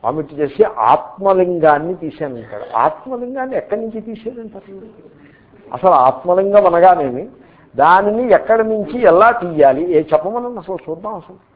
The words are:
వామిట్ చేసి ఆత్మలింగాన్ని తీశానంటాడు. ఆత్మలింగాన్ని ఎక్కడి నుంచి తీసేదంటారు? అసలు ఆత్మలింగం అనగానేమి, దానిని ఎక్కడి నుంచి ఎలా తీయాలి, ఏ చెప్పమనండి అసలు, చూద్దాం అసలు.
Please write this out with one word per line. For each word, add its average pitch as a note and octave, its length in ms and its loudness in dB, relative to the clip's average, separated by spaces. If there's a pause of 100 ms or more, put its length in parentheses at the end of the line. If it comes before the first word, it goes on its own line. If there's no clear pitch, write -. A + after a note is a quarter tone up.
వామిట్ C#3+ 300 -6
చేసి C#3+ 300 -2
ఆత్మలింగాన్ని D#3+ 1300 0
తీశానంటాడు. B2+ 800 -10
ఆత్మలింగాన్ని B3 800 -4
ఎక్కడి G#3 240 -6
నుంచి A3+ 200 -10
తీసేదంటారు? A3 800 -16 (920)
అసలు D3+ 160 0
ఆత్మలింగం F3+ 760 2
అనగానేమి, E3+ 640 2 (460)
దానిని G3+ 580 2
ఎక్కడి A3 300 2
నుంచి A3 380 -4
ఎలా G3 300 6
తీయాలి, E3 600 0
ఏ D#3+ 100 2
చెప్పమనండి G#3 580 -4
అసలు, F3+ 180 -10 (120)
చూద్దాం G3+ 260 -12
అసలు. F#3 400 -20